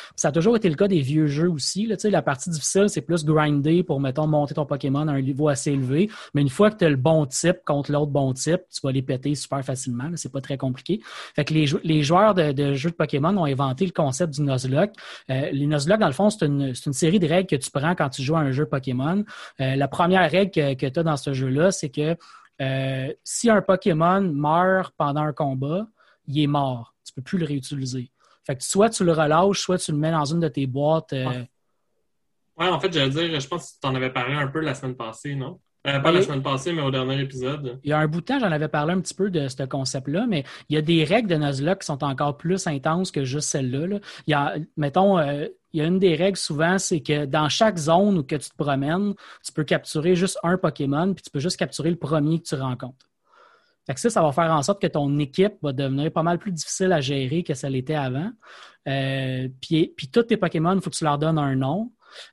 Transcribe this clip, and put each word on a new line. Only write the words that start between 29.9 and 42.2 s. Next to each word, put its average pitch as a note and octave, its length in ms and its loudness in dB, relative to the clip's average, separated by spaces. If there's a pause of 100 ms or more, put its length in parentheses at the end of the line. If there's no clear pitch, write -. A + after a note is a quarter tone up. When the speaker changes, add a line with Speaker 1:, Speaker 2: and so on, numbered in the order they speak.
Speaker 1:
le D3 80 0
mets D#3 100 0
dans D#3 160 0
une E3 140 -2
de E3 80 0
tes C#3 180 -4
boîtes, D3 480 0
euh. C3 140 -2
Speaker 2:
Ouais. B2 220 -6 (1080)
Ouais, E3+ 100 0
en E3+ 120 2
fait, F#3 120 -2
j'allais C#3 200 2
dire, D#3+ 280 -2
je C3+ 80 -8
pense - 260 -8
que - 60 -20
t'en C3+ 140 -2
avais C3 160 -2
parlé B2+ 240 -2
un C#3+ 140 -2
peu D#3 140 -4
la D3 120 -2
semaine B2+ 220 -8
passée, A#2+ 400 -10
non ? C#3 240 -8 (280)
Euh, C#3 120 0
pas D3+ 120 4
la F3+ 80 6
Speaker 1:
Oui. F#3+ 60 4
Speaker 2:
semaine C3+ 180 -4
passée, C#3 300 -2
mais D#3+ 80 -2
au C3+ 100 0
dernier C3 300 -2
épisode. C3+ 600 -6
Speaker 1:
Il C#3+ 60 -4
y D3 40 2
a D3+ 60 4
un D#3 80 2
bout D#3+ 120 -2
de E3 60 -8
temps, C4+ 120 -2
j'en A3 140 0
avais D#3 160 -2
parlé D3+ 260 0
un F#3+ 60 0
petit - 140 -6
peu G3+ 160 -2
de D3+ 180 -2
ce C3 160 -6
concept-là, C#3 640 -4
mais D#3+ 160 0 (240)
il D3+ 80 -2
y - 20 4
a D#3 40 2
des D#3+ 240 4
règles G#3 240 2
de E3+ 60 2
Nuzlocke D3 440 0
qui - 60 -14
sont C#3+ 180 -4
encore C#3+ 320 -2